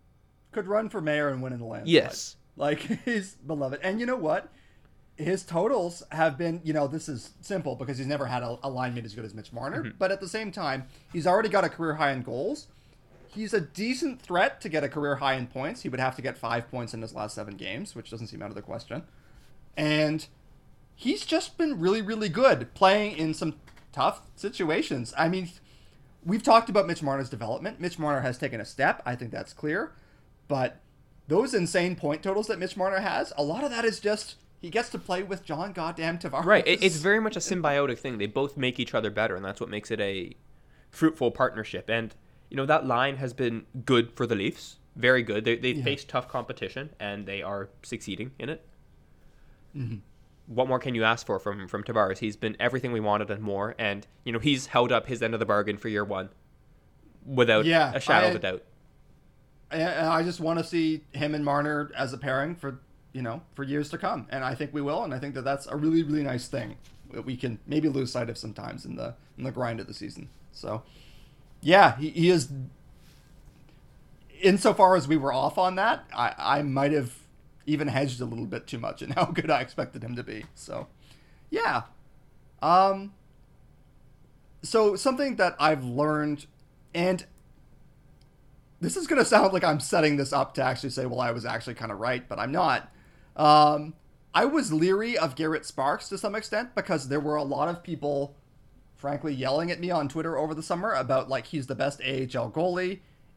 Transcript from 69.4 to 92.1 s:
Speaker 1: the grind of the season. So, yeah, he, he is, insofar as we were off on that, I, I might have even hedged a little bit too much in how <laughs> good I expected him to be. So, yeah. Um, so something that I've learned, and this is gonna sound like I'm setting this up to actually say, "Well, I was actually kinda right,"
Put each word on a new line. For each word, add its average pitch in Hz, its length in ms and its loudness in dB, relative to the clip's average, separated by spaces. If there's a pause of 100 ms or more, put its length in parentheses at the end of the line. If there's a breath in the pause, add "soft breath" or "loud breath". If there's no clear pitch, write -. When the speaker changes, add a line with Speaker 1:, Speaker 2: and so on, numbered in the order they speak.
Speaker 1:
the 131 60 -6
grind 117 280 -4
of - 80 -10
the 98 60 -12
season. - 360 -12 (220)
So, - 320 -8 (800 soft breath)
yeah, 160 360 10
he, 151 120 -4
he 170 200 4
is, 165 200 4 (1900 soft breath)
insofar 190 540 8
as 135 120 2
we 160 100 6
were 139 160 2
off 139 240 2
on 185 180 4
that, 208 380 2
I, 117 240 0
I 135 260 2
might 139 280 2
have 135 220 0 (520)
even 147 220 0
hedged 131 340 -2
a 123 40 -4
little 117 200 -6
bit - 220 -8
too - 100 -8
much 113 240 -8
in - 100 -8
how 170 140 2
<laughs> - 80 -4
good - 160 -2
I 131 120 4
expected 123 420 -8
him 120 120 -8
to 120 80 -8
be. 107 300 -12
So, - 340 -10 (600 soft breath)
yeah. 233 340 -2 (800)
Um, 190 520 4 (1500)
so 214 340 4
something 262 420 0
that 180 220 4
I've 147 240 4
learned, 147 640 0 (480)
and 175 320 0 (1600)
this 262 160 -2
is 330 100 -6
gonna 269 180 4
sound 190 280 6
like 180 100 2
I'm 160 160 2
setting 151 380 2
this 139 160 -2
up 135 220 0
to 135 80 0
actually 131 260 -2
say, 127 160 -4
"Well, 123 160 -4
I 120 100 0
was 113 140 -6
actually 113 300 -6
kinda 110 200 -8
right," 123 320 -4